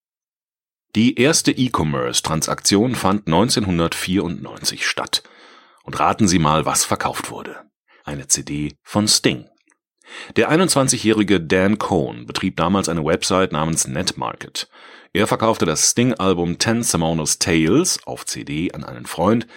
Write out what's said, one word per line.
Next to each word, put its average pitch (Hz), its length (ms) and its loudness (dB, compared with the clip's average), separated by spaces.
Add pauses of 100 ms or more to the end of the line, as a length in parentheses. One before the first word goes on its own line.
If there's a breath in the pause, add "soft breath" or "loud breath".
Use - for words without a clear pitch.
(960)
Die 117 180 4
erste 143 380 2
E-Commerce-Transaktion 80 1400 0
fand 98 320 0
neunzehnhundertvierundneunzig 92 1600 0
statt. - 380 -4 (640 loud breath)
Und - 160 -8
raten 95 260 2
Sie 90 140 4
mal, 76 260 2
was - 180 0
verkauft - 460 -4
wurde. - 400 -14 (320 soft breath)
Eine - 240 -10
C - 160 0
D 73 300 -4 (100)
von 104 240 0
Sting. - 420 0 (880 loud breath)
Der 113 140 2
einundzwanzigjährige 113 920 2
Dan 92 380 2
Cohn 58 480 -2
betrieb - 300 -4
damals 87 320 0
eine 82 160 -2
Website 92 480 0
namens 80 340 -2
Netmarket. - 840 -8 (440 loud breath)
Er 101 160 2
verkaufte 113 380 2
das 78 240 2
Sting-Album 95 680 0
Ten 117 240 0
Simonos 82 560 0
Tales 87 680 2
auf 64 180 -12
C - 160 -8
D 76 300 -6
an 73 100 -12
einen 60 240 -14
Freund, 110 400 0 (100)